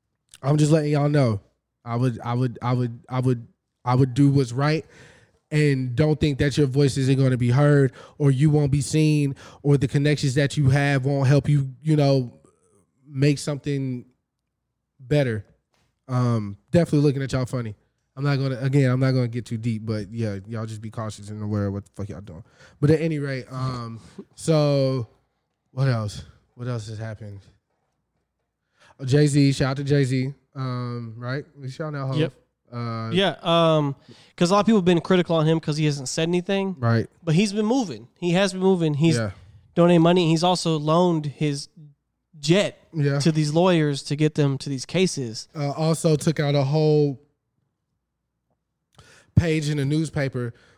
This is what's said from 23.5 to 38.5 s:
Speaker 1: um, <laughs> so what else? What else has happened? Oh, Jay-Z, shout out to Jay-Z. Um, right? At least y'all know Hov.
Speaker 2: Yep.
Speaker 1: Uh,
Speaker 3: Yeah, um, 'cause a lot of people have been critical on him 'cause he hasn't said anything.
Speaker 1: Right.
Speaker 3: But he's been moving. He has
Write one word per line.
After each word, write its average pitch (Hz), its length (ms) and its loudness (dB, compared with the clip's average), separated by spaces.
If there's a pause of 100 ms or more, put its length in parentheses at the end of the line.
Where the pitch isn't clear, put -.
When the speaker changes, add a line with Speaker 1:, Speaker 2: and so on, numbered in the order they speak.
Speaker 1:
um, 123 480 -10 (180)
<laughs> - 180 -20
so 139 720 0 (640)
what 135 160 -2
else? 110 360 -2 (320)
What 123 120 -12
else 117 200 -8
has 110 100 -12
happened? 104 440 -14 (1600)
Oh, 139 60 -10
Jay-Z, 143 460 4
shout 135 200 -2
out 139 60 -6
to 143 60 -6
Jay-Z. 135 500 0 (220)
Um, 123 640 -10
right? 123 280 -8
At 143 160 -20
least 131 160 -14
y'all 156 140 -8
know 139 160 -8
Hov. 135 100 -4
Speaker 2:
Yep. 156 160 -2 (380)
Speaker 1:
Uh, 113 420 -8
Speaker 3:
Yeah, 180 280 0
um, 160 540 2 (400)
'cause 175 160 2
a - 20 0
lot 208 80 4
of - 40 0
people 220 140 4
have 175 60 0
been 175 160 4
critical 180 340 2
on 156 120 2
him 165 120 2
'cause 151 180 -6
he 156 80 0
hasn't 139 240 -4
said 165 180 -2
anything. 190 520 -2
Speaker 1:
Right. 113 280 0 (160)
Speaker 3:
But 160 120 0
he's 196 180 2
been 214 120 -2
moving. 180 420 -2 (120)
He 175 120 -2
has 185 220 2